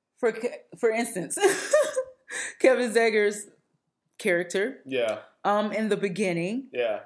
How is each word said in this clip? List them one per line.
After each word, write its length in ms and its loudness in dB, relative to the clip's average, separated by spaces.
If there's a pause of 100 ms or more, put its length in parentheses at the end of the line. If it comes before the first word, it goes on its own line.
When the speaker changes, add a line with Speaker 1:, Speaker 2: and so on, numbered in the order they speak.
(180)
Speaker 1:
for 160 0
Ke-, 320 -8 (120)
for 120 2
instance, 480 -2
<laughs> 1200 0
Kevin 320 4
Zegers' 580 2 (680)
character, 680 -2
Speaker 2:
Yeah. 340 -2 (260)
Speaker 1:
um, 260 0
in 180 -2
the 80 0
beginning, 760 -2
Speaker 2:
Yeah. 340 -2